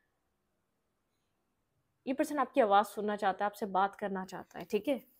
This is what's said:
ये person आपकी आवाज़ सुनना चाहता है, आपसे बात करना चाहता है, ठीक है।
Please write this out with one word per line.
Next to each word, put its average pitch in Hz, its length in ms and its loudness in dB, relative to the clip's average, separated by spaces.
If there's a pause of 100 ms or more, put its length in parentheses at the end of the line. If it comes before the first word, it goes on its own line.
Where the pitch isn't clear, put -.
(2000)
ये 262 60 -2
person 294 240 -2
आपकी 262 240 2
आवाज़ 208 240 6
सुनना 208 300 -4
चाहता 196 300 -2
है, - 0 -
आपसे 208 200 -4
बात 196 300 0
करना 190 300 -6
चाहता - 340 -14
है, 180 60 -10
ठीक 208 220 -2
है। 269 160 0 (160)